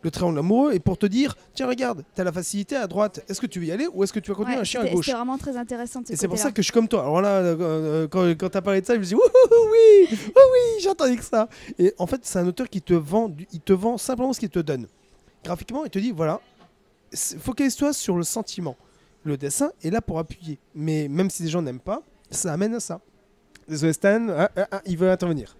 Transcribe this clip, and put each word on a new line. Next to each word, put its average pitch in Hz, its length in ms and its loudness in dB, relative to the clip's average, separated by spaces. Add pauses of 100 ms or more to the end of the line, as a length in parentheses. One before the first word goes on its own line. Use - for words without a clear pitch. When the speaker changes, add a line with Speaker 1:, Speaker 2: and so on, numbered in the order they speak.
Speaker 1:
Le 165 80 -4
triangle 170 300 -2
amoureux 226 320 2
est 190 80 -2
pour - 180 0
te - 80 -2
dire, « 226 300 0 (180)
Tiens, 262 140 -6
regarde, 240 360 -4 (120)
t'as 190 80 -4
la 180 80 -2
facilité 202 460 -6
à 226 100 -4
droite. 208 400 -4
Est-ce 190 140 -8
que - 40 -6
tu - 140 -8
veux 170 60 -6
y 156 80 -4
aller 262 200 -4
ou 185 100 0
est-ce 196 100 -4
que 220 60 -2
tu 208 120 -10
vas 196 40 -4
continuer 214 200 -4
Speaker 2:
Ouais, 254 60 -2
Speaker 1:
à - 20 -2
chier 240 160 -6
à 233 40 -2
Speaker 2:
c'était, 170 120 -2
Speaker 1:
gauche ? » 170 120 0
Speaker 2:
c'était 254 100 -2
vraiment 247 200 -6
très 277 200 -8
intéressant 240 440 -10
de 233 60 -14
ce 233 60 -8
Speaker 1:
Et - 20 -6
c'est 190 120 -4
pour 175 80 -4
Speaker 2:
côté-là. 220 140 -2
Speaker 1:
ça - 40 -10
que 214 80 -2
je 175 60 2
suis - 40 -6
comme 226 160 2
toi. 208 140 0
Alors 151 200 0
là, 196 180 2
euh, 160 680 -2
quand, 185 160 0
quand 175 260 0
t'as 190 120 -4
parlé 196 180 0
de 185 60 -6
ça, 240 80 0
je 233 60 0
me 202 40 -4
suis 180 120 -4
dit, « 392 60 4
Ouh, 494 60 8
ouh, 508 260 8
ouh, 466 180 6
oui, 415 460 10 (160)
oh 508 60 10 (140)
oui, 466 280 2
j'entendais 330 360 0
que - 80 -10
ça. » 226 240 0 (280)
Et 185 200 4
en 175 100 -4
fait, 262 160 -4
c'est - 160 -4
un 175 80 0
auteur 202 220 -4
qui 185 120 -8
te - 120 -2
vend, 175 340 0
du, 165 240 -12
il 165 80 -12
te 196 140 2
vend 214 240 0
simplement 254 340 -4
ce - 80 -4
qu'il 220 100 -4
te - 100 -4
donne. 139 280 -4 (560)
Graphiquement, 220 400 -8
il 262 80 -10
te 196 80 -4
dit, « 233 160 -4
Voilà, 160 240 -2 (720)
c'est, - 260 -8
focalise-toi 277 540 -2
sur 202 240 -4
le 175 80 -2
sentiment. » 170 540 -8 (460)
Le 151 120 -4
dessin 143 360 -4 (120)
est 160 60 -4
là 220 120 -2
pour 165 160 -6
appuyer. 160 400 -10 (160)
Mais 151 360 -4
même 180 200 -4
si 175 140 -10
les 160 60 -4
gens 170 120 -4
n'aiment 127 180 -8
pas, 220 220 -8 (300)
ça 170 220 -6
amène 202 220 -4
à 240 40 -6
ça. 175 220 -12 (680)
Désolé 156 260 -2
Stan, 214 360 2
ah, 170 260 0
ah, 190 160 -2
ah, 196 140 -8
il 180 120 -4
veut 185 140 2
intervenir. 165 480 -4